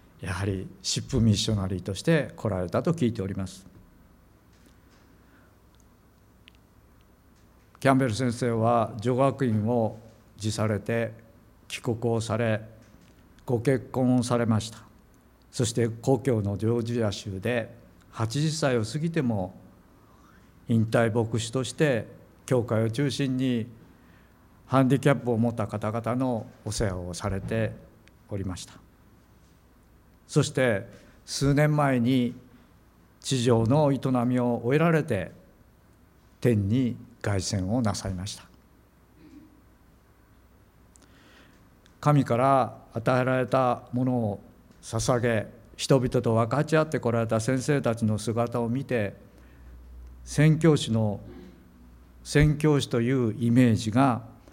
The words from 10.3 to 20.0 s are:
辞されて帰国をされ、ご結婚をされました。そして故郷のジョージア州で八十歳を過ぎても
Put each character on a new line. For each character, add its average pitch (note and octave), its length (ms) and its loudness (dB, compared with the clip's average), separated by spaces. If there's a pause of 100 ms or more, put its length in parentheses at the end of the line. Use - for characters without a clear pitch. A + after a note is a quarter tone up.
辞 G#2+ 140 -4
さ G#2+ 160 -2
れ G#2+ 120 0
て A#2 320 -4 (560)
帰 - 140 -12
国 A2+ 240 -2
を A2+ 160 0
さ A2 160 -4
れ、 A2 240 0 (840)
ご B2 140 0
結 B2+ 320 0
婚 B2+ 240 2
を B2 80 2
さ A#2+ 140 0
れ A#2 80 2
ま A2 140 2
し - 120 -8
た。 - 80 -20 (720)
そ B2+ 140 0
し A2+ 80 -4
て A#2 160 0
故 A#2+ 300 0
郷 A#2 220 0
の G2+ 160 -2
ジ A2 80 -4
ョ A#2 140 2
ー A#2 40 -4
ジ A#2+ 200 -2
ア G#2 80 0
州 F#2+ 280 -10
で A2+ 360 -4 (360)
八 A2+ 300 -4
十 D#3 100 0
歳 C#3 260 0
を A2+ 60 0
過 A2 140 -6
ぎ E3 140 -4
て D#3+ 100 -2
も G#2+ 320 -2 (1120)